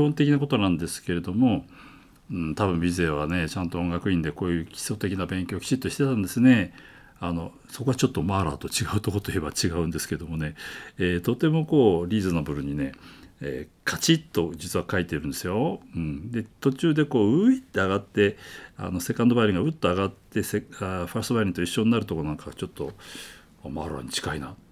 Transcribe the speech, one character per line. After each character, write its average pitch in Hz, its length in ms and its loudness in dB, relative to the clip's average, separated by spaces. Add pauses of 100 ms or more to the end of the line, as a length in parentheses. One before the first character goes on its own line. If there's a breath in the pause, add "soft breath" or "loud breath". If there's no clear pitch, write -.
本 147 140 2
的 147 180 4
な 139 80 4
こ 143 80 0
と 127 100 2
な 98 100 2
ん 85 100 2
で 82 100 -4
す - 120 -10
け 90 140 -4
れ 85 60 0
ど 90 120 -4
も、 113 320 4 (680 loud breath)
う 95 60 -4 (120)
ん、 76 60 -4
多 104 100 2
分 87 140 2
ビ 87 120 2
ゼ 87 160 2
は 76 200 -2
ね、 85 200 0
ち - 80 -8
ゃ 92 60 -4
ん 82 80 -4
と 87 80 -4
音 87 100 -2
楽 87 220 -2
院 87 100 2
で 78 120 -2
こ 95 140 -4
う 87 40 0
い 85 120 0
う 80 40 -12
基 - 120 -16
礎 - 180 -6
的 98 200 -4
な 92 100 -2
勉 92 200 -4
強 92 120 -6
を - 20 -8
き - 80 -10
ち 131 80 2
っ - 20 0
と 98 100 -4
し - 80 -4
て 143 80 2
た 135 60 2
ん 113 100 0
で 92 80 -2
す - 120 -2
ね。 120 340 6 (460 loud breath)
あ 87 120 -2
の、 85 200 -6 (160)
そ - 160 -10
こ 131 80 2
は 123 40 -4
ち - 80 4
ょ 123 40 6
っ - 20 -8
と 156 120 -2
マ 98 180 2
ー 92 60 2
ラ 73 80 0
ー - 40 -8
と - 100 -8
違 - 300 -2
う - 20 -2
と 98 120 0
こ 101 80 -2
と - 100 -4
い 95 60 -2
え 90 40 0
ば 76 100 -2
違 - 180 0
う 82 180 0
ん 82 40 0
で 80 100 -4
す - 80 -6
け 82 80 -2
ど 78 100 -8
も 80 100 -6
ね、 78 180 -4 (440 loud breath)
え 90 200 2
ー、 - 20 -4
と 120 160 0
て 160 120 2
も 156 160 2
こ 110 380 6
う 87 80 -4
リ 110 80 2
ー - 20 2
ズ 92 140 2
ナ 80 80 2
ブ 71 100 -4
ル 71 100 -4
に 71 140 -4
ね、 69 160 -4 (480 loud breath)
え 67 260 -8
ー、 - 240 -10
カ 165 60 -4
チ - 180 4
ッ 160 80 0
と 85 340 -2
実 90 220 -6
は 85 120 -2
書 98 80 0
い 87 80 0
て 80 100 -4
る 69 60 -6
ん 78 80 -4
で 67 80 -6
す - 80 -6
よ。 127 340 -2 (160)
う - 20 -4
ん、 78 320 -6
で、 113 140 -4 (160)
途 135 140 2
中 165 180 2
で 151 140 2
こ 120 180 4
う、 151 220 4
う 262 80 8
い 262 60 -2
っ - 20 -14
て - 160 -6
上 98 100 4
が 95 80 2
っ 101 80 -4
て、 - 320 2 (400 loud breath)
あ 92 140 -6
の、 92 100 -2
セ - 140 -4
カ 117 100 2
ン 120 40 6
ド 120 60 6
バ 120 80 4
イ - 20 6
オ - 20 6
リ 101 80 4
ン - 20 2
が 87 60 2
う 151 60 0
っ 160 40 0
と - 160 0
上 90 80 2
が 98 80 2
っ 95 60 0
て、 - 320 -4
せ-、 - 160 -2 (220)
あ 92 240 -4
ー、 - 20 -4
フ - 120 -6
ァ - 20 0
ー - 20 -2
ス - 60 -4
ト 120 60 2
バ 113 60 4
イ - 20 4
オ - 20 2
リ 95 80 2
ン - 20 -
と 87 80 -2
一 85 80 0
緒 110 140 2
に 113 80 6
な 117 60 4
る 104 60 0
と 92 100 -4
こ 80 100 -2
な 76 80 -2
ん 73 40 -6
か - 180 -12
ち - 100 -8
ょ - 20 -2
っ - 20 -6
と、 - 240 -8 (720 loud breath)
あ、 69 60 -10
マ 78 140 -6
ー 78 100 -6
ラ 67 60 -8
ー - 20 -8
に - 80 -12
近 - 240 -4
い 73 60 -6
な。 67 140 -10 (180)